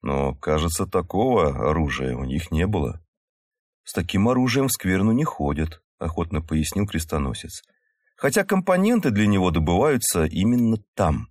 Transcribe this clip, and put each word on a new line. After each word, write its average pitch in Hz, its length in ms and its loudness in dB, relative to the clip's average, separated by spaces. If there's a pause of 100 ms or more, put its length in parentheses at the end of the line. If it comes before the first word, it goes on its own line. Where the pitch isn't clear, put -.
"Но, 69 320 -2
кажется, 80 520 -2
такого 87 840 0
оружия 67 440 -2
у 65 100 -6
них 71 280 -4
не 82 140 2
было". 85 380 -4 (760)
"С - 100 -18
таким 95 360 0
оружием 127 400 2
в - 40 -2
скверну 95 380 0
не 131 140 2
ходят", 76 580 -4 (160)
охотно 80 440 -4
пояснил 80 440 -2
крестоносец, - 760 -6 (600)
хотя 190 220 2
компоненты 190 640 2
для 104 160 2
него 95 240 4
добываются 87 760 2
именно 113 500 2 (180)
там. 90 360 0